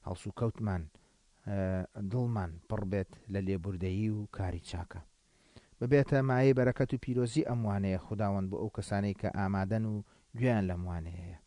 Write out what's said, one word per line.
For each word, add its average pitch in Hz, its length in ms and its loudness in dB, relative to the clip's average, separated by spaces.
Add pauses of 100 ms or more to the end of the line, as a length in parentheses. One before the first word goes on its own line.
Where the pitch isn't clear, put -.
هەڵس - 200 -8
و 104 80 -8
کەوتمان، 107 520 -2 (600)
ئە، 101 140 -2 (420)
دڵمان 107 500 -2 (120)
پڕ 104 220 -4
بێت 95 260 -2 (180)
لە 98 100 -2
لێبوردەیی 95 680 -2
و 107 220 -4
کاری 90 380 -6
چاکە. 87 320 -8 (760)
ببێتە 139 460 4
مایەی 131 360 6
بەرەکەت 127 340 4
و 123 120 -2
پیرۆزی 123 460 2
ئەم 120 140 0
وانەیە، 98 420 2
خوداوەند، 98 440 0
بۆ 101 80 -6
ئەو 107 120 -4
کەسانەی 101 520 -2
کە 104 140 -2
ئامادەن 98 500 0
و 107 100 -2 (380)
گوێیان 113 340 2
لەم 87 160 -2
وانەیەیە. 85 640 -8